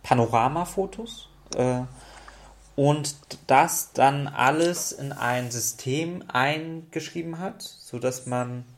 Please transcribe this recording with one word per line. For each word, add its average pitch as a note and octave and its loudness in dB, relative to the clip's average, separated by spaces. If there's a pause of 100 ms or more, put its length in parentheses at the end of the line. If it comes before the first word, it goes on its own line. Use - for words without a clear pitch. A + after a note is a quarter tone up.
Panoramafotos, C#3 0 (280)
äh, B2+ 0 (920)
und C#3+ 2 (320)
das - 4
dann C#3 4
alles D#3+ 2
in C#3 -8
ein B2 -2
System C#3+ -4
eingeschrieben D#3+ -4
hat, F#3+ -8
sodass B2+ -6
man B2 -4 (120)